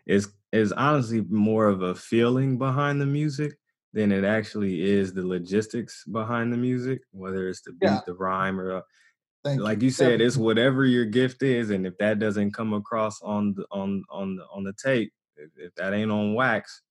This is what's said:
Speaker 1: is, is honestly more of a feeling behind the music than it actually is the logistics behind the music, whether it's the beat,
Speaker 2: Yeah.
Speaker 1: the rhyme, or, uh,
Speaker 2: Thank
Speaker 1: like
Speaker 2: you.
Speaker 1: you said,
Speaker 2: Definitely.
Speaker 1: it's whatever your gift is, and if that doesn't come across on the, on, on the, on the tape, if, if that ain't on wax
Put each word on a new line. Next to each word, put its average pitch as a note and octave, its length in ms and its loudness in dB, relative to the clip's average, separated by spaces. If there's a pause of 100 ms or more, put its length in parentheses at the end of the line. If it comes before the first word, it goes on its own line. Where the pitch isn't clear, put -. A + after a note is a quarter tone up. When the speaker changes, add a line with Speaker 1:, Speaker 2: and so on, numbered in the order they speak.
Speaker 1:
is, G2+ 220 2 (240)
is G#2+ 200 4
honestly B2 560 2
more G#2+ 380 4
of F#2+ 160 2
a F2+ 120 -2
feeling B2 640 2
behind C#3+ 420 0
the C#3 60 0
music D3 520 -2 (340)
than G#2 200 2
it G2 120 2
actually G#2 580 -2
is G2 320 2
the F#2 120 -4
logistics F#2+ 880 -4
behind A#2 400 -2
the A#2+ 40 -2
music, B2+ 440 -2 (120)
whether F#2+ 360 -6
it's F2+ 140 -8
the - 100 -18
beat, - 140 0
Speaker 2:
Yeah. - 200 2
Speaker 1:
the - 80 -8
rhyme, F#2+ 460 -2
or, F#2 160 -4
uh, F2+ 40 -8 (640)
Speaker 2:
Thank C#3 200 -2
Speaker 1:
like G#2 180 0
Speaker 2:
you. B2+ 60 4
Speaker 1:
you C3 40 4
said, C3 140 2
Speaker 2:
Definitely. A#2+ 220 6
Speaker 1:
it's B2 100 2
whatever A#2+ 480 4
your B2 220 4
gift B2 360 0
is, A#2+ 280 2
and F#2+ 160 0
if F2+ 120 -8
that G#2+ 200 2
doesn't G#2 340 0
come A2 220 -4
across G#2+ 480 -4
on G#2 320 -2
the, F#2+ 160 -8
on, G2 400 -4
on F#2+ 260 -8
the, F2+ 160 -14
on G2 120 -10
the G2 100 -8
tape, A#2+ 380 -2 (240)
if, D2+ 200 -20
if F2 200 -18
that F#2+ 180 -4
ain't G#2+ 160 0
on G#2 240 0
wax A#2 560 -2